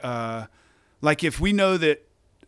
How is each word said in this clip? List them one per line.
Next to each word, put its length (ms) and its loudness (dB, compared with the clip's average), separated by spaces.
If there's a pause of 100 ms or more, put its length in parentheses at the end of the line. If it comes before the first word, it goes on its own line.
uh, 400 -8 (560)
like, 240 0
if 160 -4
we 120 0
know 260 4
that, 280 0 (420)